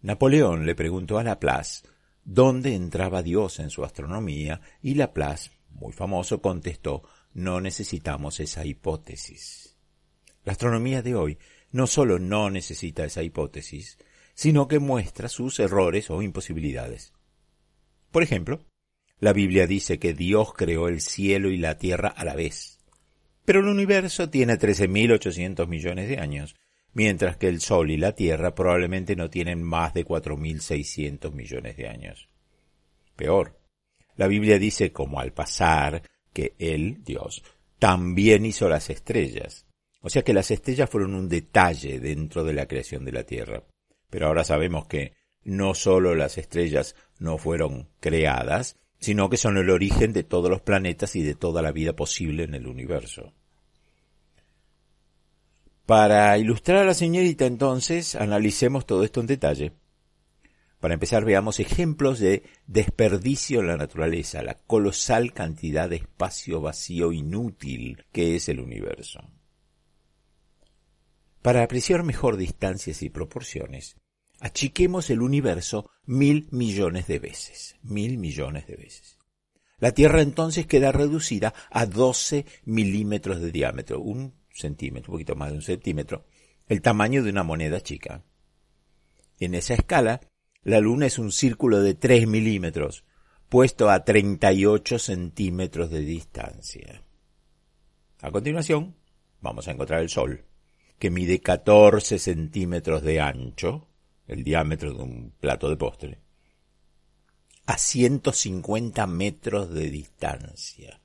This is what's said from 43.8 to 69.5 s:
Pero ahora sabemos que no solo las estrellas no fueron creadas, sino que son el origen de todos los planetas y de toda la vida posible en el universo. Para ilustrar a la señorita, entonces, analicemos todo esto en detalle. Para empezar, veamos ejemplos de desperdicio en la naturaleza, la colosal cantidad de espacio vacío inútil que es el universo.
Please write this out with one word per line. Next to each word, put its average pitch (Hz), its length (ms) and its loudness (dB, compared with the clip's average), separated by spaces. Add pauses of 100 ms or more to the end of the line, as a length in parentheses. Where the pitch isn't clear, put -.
Pero 80 160 -4
ahora 80 180 2
sabemos 80 440 0
que 71 260 -6 (300)
no 98 300 -2
solo 92 420 4
las 71 220 0
estrellas 78 580 -2 (220)
no 80 200 -4
fueron 76 520 -4 (100)
creadas, 78 800 0 (220)
sino 104 300 0
que - 80 0
son 101 200 2
el 92 120 2
origen 98 420 4
de 95 120 -2
todos 90 260 0
los 92 120 0
planetas 95 540 -2
y 85 80 0
de 73 120 -2
toda 82 260 -2
la 78 100 -2
vida 78 240 -2
posible 78 480 -4
en 78 100 -8
el 64 140 -10
universo. 64 640 -10 (2500)
Para 104 520 8
ilustrar 113 420 4
a 202 60 6
la 185 80 4
señorita, 170 520 2
entonces, 131 680 0
analicemos 107 720 0
todo 98 180 2
esto 113 180 -2
en 113 60 -4
detalle. 76 460 0 (1080)
Para 85 140 0
empezar, 101 320 0
veamos 104 340 2
ejemplos 143 600 0
de 95 240 2 (240)
desperdicio 107 920 2
en 92 60 0
la 85 100 0
naturaleza, 80 680 -4
la 57 100 -8
colosal 113 800 0
cantidad 80 560 -4
de 85 60 -4
espacio 85 640 -6
vacío 85 500 -4
inútil 76 1000 -8
que 85 240 0
es 87 140 -6
el 67 100 -4
universo. 53 600 -12 (2250)